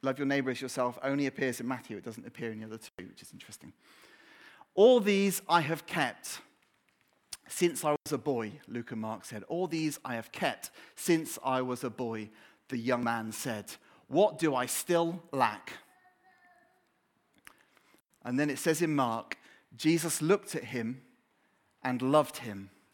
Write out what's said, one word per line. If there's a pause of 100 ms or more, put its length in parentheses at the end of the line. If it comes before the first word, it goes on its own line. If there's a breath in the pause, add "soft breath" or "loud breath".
"Love
your
neighbor
as
yourself"
only
appears
in
Matthew.
It
doesn't
appear
in
the
other
two,
which
is
interesting. (1040 loud breath)
"All
these
I
have
kept (1040)
since
I (120)
was
a
boy,"
Luke
and
Mark
said.
"All
these
I
have
kept (240 loud breath)
since
I
was
a
boy," (380 loud breath)
the
young
man
said. (320 soft breath)
"What
do
I
still
lack?" (2500 soft breath)
And
then
it
says
in
Mark, (380 soft breath)
Jesus
looked
at
him (800)
and
loved
him. (240)